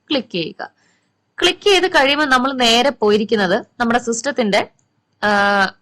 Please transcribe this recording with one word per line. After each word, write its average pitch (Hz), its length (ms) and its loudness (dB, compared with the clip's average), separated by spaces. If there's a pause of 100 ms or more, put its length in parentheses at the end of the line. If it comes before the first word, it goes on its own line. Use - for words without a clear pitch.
(100)
ക്ലിക്ക് 269 220 -4
ചെയ്യുക. - 380 -8 (680)
ക്ലിക്ക് 349 280 -2
ചെയ്ത് 370 200 2
കഴിയുമ്പോൾ 294 360 0
നമ്മൾ 262 280 0
നേരെ 247 380 2
പോയിരിക്കുന്നത് 208 760 0 (160)
നമ്മുടെ 233 180 0
സിസ്റ്റത്തിന്റെ, 233 680 -2 (560)
ആ, 208 60 0 (540)